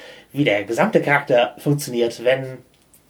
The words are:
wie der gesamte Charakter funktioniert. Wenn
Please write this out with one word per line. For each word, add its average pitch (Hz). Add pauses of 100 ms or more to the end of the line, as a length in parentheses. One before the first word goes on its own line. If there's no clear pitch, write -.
(320)
wie 139
der 104
gesamte 156
Charakter 139
funktioniert. 120
Wenn 131 (500)